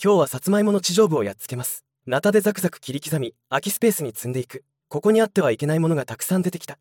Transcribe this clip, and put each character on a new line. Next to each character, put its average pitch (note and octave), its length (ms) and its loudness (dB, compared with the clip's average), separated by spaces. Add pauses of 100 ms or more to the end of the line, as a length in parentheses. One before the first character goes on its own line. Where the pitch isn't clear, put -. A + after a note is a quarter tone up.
今 G3+ 120 4
日 F3+ 60 6
は C#3+ 80 4
さ B2+ 120 -8
つ - 100 -2
ま G#3 100 4
い - 20 2
も G#3 100 2
の G3+ 80 2
地 F3+ 140 -2
上 G#3+ 140 6
部 D#3 100 0
を A2+ 60 0
や G2 80 -4
っ - 60 -10
つ - 80 -14
け B2 100 -8
ま A#2+ 80 -6
す。 - 200 -8 (220)
ナ B2+ 160 0
タ G3+ 100 2
で G#3 80 4
ザ G#3 140 0
ク F#3+ 80 -10
ザ F3+ 80 0
ク - 100 -20
切 - 140 -10
り C#3+ 80 -6
刻 - 180 -4
み、 - 140 -6 (160)
空 C3+ 100 0
き G3 100 -4
ス - 80 -4
ペ A#3 100 2
ー G#3+ 40 2
ス - 100 -4
に B2 120 -6
積 - 140 -10
ん - 40 -4
で C3 80 -4
い B2 60 -6
く。 - 180 -18 (240)
こ D3 140 -6
こ G#3 80 4
に A3 100 6
あ A3+ 60 2
っ - 20 0
て G3 140 0
は C#3+ 80 4
い A2+ 80 0
け C#3+ 80 -4
な D3+ 80 0
い D#3+ 40 2
も E3 100 2
の E3 60 2
が C#3 120 -4
た A#2 100 -10
く - 60 -10
さ F#3 160 0
ん F#3 40 0
出 F3+ 80 -2
て F3+ 80 -8
き - 60 -20
た。 - 160 -16